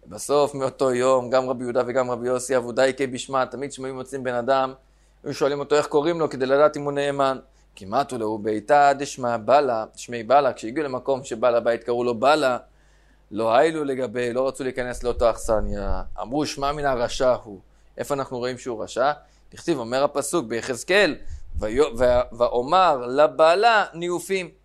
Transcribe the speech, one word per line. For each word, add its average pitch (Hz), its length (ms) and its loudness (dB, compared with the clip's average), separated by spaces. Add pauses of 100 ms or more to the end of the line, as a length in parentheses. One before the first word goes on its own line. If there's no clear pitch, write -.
בסוף, 139 480 0
מאותו 131 380 0
יום, 123 360 2
גם 127 200 2
רבי 127 140 -6
יהודה 123 240 -2
וגם 123 240 -2
רבי 120 160 -4
יוסי, 127 300 -2
אבו 120 140 -4
דייקה 131 360 0
בשמה, 131 380 -2
תמיד 123 260 -10
כשהם 131 140 -12
היו 131 80 -8
מוצאים 131 300 -10
בן 123 100 -2
אדם, 131 400 0 (500)
היו 143 100 -8
שואלים 143 260 0
אותו 143 160 0
איך - 120 2
קוראים 165 320 2
לו, 151 100 0
כדי 131 160 -2
לדעת 143 320 4
אם 143 60 -6
הוא 143 80 -4
נאמן. 139 460 0 (380)
כמעט 107 360 -4
הוא 123 80 -6
להו 110 180 -4
ביתה 110 560 4
דשמא 131 440 -4
בלא, 127 360 4 (220)
שמי 120 280 -10
בלא, 127 280 4
כשהגיעו 131 340 -6
למקום 127 380 -4
שבעל 120 320 0
הבית 117 280 0
קראו 120 200 -2
לו 120 160 -2
בלא, 143 280 4 (840)
לא 113 240 0
היילו 156 280 4
לגבי, 123 500 -4
לא 131 140 0
רצו 135 160 -6
להיכנס 123 400 -6
לאותו 120 260 2
אכסניה. 101 720 -2 (180)
אמרו, 131 240 -4
"שמע 139 260 -4
מן 147 140 -4
הרשע 127 480 2 (100)
הוא." 101 160 -14 (380)
איפה - 160 -4
אנחנו 135 240 -6
רואים 123 200 -4
שהוא 117 260 -8
רשע? 127 280 0 (380)
תכתיב, 165 300 -4
אומר 123 240 -2
הפסוק 143 420 -2
ביחזקאל, 123 680 0 (440)
ויו-, 117 380 0
וה-, 123 240 4 (100)
ואומר 131 680 2 (100)
לבעלה 160 840 4
ניאופים. 175 560 -4 (160)